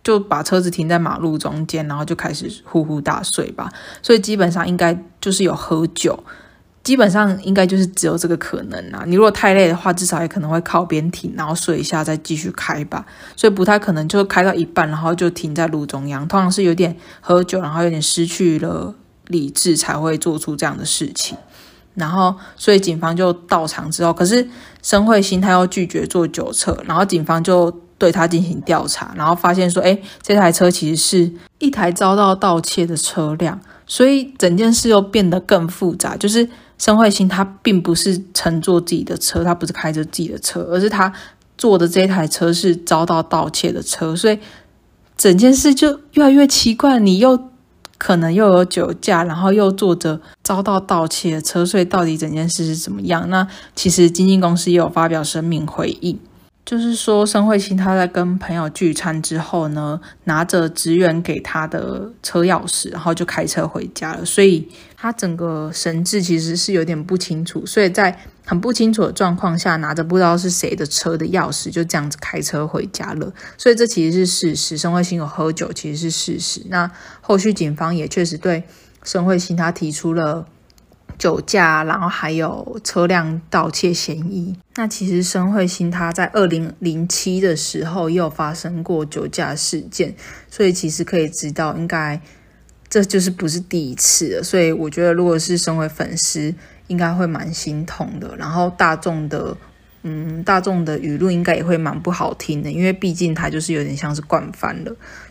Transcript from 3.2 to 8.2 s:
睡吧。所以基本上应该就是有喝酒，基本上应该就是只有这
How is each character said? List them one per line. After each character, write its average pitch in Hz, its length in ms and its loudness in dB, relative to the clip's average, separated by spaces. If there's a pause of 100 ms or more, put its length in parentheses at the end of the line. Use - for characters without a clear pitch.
睡 - 300 -4
吧。 - 180 -10 (320)
所 - 100 6
以 226 60 8
基 214 180 -2
本 180 140 2
上 175 180 -2
应 180 80 0
该 175 240 2 (200)
就 196 100 -4
是 190 140 0
有 160 100 2
喝 160 400 -2
酒， - 240 -2 (640)
基 262 140 0
本 220 120 6
上 196 360 2
应 190 100 2
该 190 100 6
就 185 120 2
是 190 100 4
只 175 220 -2
有 165 100 0
这 175 80 -4